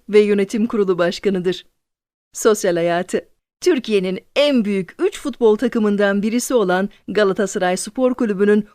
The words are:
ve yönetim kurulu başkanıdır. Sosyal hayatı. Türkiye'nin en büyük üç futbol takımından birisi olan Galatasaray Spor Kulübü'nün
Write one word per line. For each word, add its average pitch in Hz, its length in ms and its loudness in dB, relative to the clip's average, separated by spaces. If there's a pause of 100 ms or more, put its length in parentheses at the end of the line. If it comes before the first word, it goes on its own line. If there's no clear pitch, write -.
ve 208 100 6
yönetim 208 480 2
kurulu 190 300 0
başkanıdır. 180 680 -2 (680)
Sosyal 208 420 0
hayatı. 170 540 -2 (320)
Türkiye'nin 208 580 0 (160)
en 277 300 2
büyük 196 340 -4
üç 370 200 -2
futbol 233 360 2
takımından 208 680 0
birisi 226 320 -2
olan 196 360 0 (180)
Galatasaray 190 680 0
Spor 254 360 -2
Kulübü'nün 208 600 0